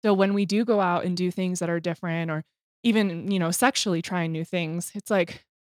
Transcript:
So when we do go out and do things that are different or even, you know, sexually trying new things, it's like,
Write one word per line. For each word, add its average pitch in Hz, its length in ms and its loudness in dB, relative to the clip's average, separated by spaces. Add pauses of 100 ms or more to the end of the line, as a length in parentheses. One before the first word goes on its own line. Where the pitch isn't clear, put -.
So 208 100 6
when 196 200 2
we 202 120 2
do 202 180 2
go 214 160 2
out 175 240 2
and 180 120 -2
do 180 160 0
things 180 280 -2
that 170 100 -2
are 170 100 0
different 165 500 -4
or 156 140 -4 (400)
even, 202 460 0
you 196 100 2
know, 165 120 2
sexually 202 500 0
trying 170 300 -4
new 160 120 -4
things, 170 500 -6
it's - 160 -8
like, 185 340 0 (240)